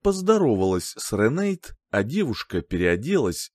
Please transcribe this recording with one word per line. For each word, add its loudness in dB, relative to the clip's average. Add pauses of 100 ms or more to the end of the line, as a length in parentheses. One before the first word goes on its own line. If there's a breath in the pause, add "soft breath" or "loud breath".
поздоровалась 2
с -8
Ренейт, 0 (160)
а 0
девушка -4
переоделась 0